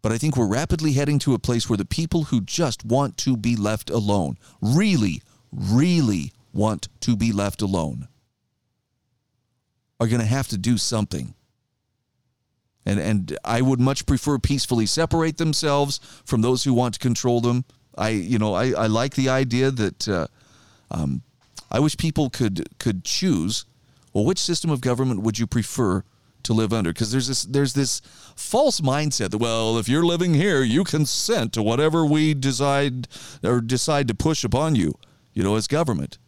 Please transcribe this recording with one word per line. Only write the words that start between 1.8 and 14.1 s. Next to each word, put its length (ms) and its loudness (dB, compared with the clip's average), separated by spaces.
people 380 -2
who 180 0
just 420 -2
want 340 0
to 200 0
be 180 0
left 340 -2
alone, 460 0
really, 600 0
really 840 2
want 360 -2
to 160 0
be 160 0
left 300 -2
alone, 460 -4
are 80 0
gonna 200 2
have 220 0
to 100 -4
do 180 2
something. 580 -4
And, 160 0
and 440 -2
I 180 0
would 180 4
much 240 2
prefer 340 0